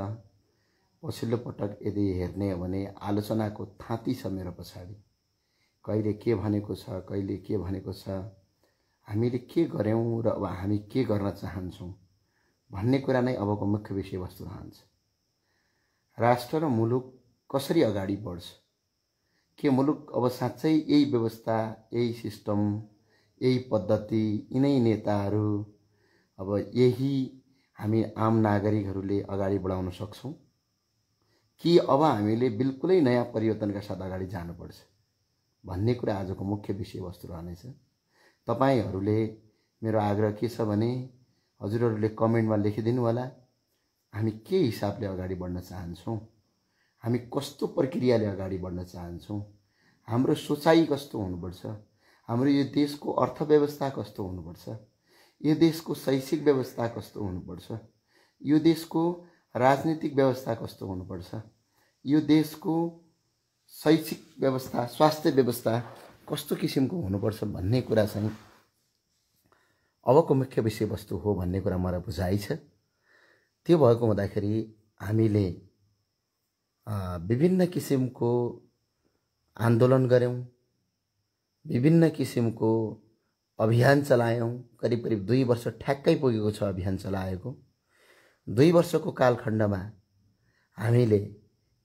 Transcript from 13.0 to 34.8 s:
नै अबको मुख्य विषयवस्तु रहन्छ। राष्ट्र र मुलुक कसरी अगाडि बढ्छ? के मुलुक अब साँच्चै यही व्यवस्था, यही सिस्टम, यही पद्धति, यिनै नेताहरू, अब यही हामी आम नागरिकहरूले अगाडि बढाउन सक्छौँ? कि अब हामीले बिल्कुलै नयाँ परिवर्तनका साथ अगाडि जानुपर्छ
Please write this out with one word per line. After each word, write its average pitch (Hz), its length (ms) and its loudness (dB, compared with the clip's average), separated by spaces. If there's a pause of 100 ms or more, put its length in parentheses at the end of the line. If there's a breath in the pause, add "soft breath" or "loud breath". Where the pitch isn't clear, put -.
नै 127 140 0
अबको 101 300 0
मुख्य 104 300 -2
विषयवस्तु 95 480 -8
रहन्छ। - 400 -16 (1400)
राष्ट्र 123 380 2
र 160 100 0
मुलुक 117 540 -2 (340)
कसरी 165 260 0
अगाडि 101 340 0
बढ्छ? 95 280 -10 (1160)
के 147 100 2
मुलुक 135 460 0
अब 123 140 2
साँच्चै 127 420 -2
यही 147 340 4
व्यवस्था, 113 880 -2
यही 120 200 0
सिस्टम, 104 680 -4 (600)
यही 127 300 0
पद्धति, 110 800 0
यिनै 135 280 2
नेताहरू, 104 840 0 (760)
अब 98 360 -4
यही 127 680 2 (300)
हामी 107 300 0
आम 110 340 0
नागरिकहरूले 101 840 0
अगाडि 98 380 -2
बढाउन 92 300 -4
सक्छौँ? 101 440 -12 (1300)
कि 170 180 6
अब 139 260 4
हामीले 117 460 2
बिल्कुलै 135 520 2
नयाँ 123 240 4
परिवर्तनका 107 540 -2
साथ 98 160 -10
अगाडि 92 300 -8
जानुपर्छ 85 500 -12 (920)